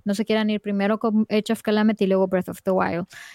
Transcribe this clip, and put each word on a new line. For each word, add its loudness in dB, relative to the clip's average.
no -2
se -2
quieran 0
ir -2
primero 0
con 2
Age 0
of -6
Calamity 2
y 2
luego 4
Breath -2
of -12
the 0
Wild. 0